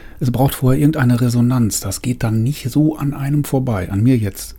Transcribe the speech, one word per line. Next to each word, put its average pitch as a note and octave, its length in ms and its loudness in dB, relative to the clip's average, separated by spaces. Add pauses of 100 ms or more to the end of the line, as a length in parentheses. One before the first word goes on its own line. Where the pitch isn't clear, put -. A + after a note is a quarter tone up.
(200)
es B2 100 0
braucht B2+ 240 0
vorher C3+ 260 2
irgendeine B2 400 4
Resonanz. A#2+ 600 2
Das - 200 -6
geht B2 220 -4
dann A2+ 220 0
nicht C3 260 -4
so D3+ 260 2
an C#3+ 160 -4
einem C#3 320 -2
vorbei, A#2 460 -2
an G2+ 120 0
mir B2+ 140 4
jetzt - 420 -4